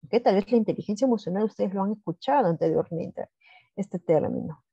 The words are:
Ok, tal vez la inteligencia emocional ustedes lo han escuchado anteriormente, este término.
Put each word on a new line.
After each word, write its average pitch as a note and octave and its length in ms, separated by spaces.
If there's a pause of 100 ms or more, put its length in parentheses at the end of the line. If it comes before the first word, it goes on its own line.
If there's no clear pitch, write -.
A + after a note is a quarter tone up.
Ok, A#3+ 180
tal G#3 120
vez G#3 160
la B3 60
inteligencia G#3 500
emocional G#3+ 380
ustedes G3+ 280
lo G3 100
han G3+ 100
escuchado A3 560
anteriormente, E3 800 (480)
este F#3+ 220
término. D3+ 760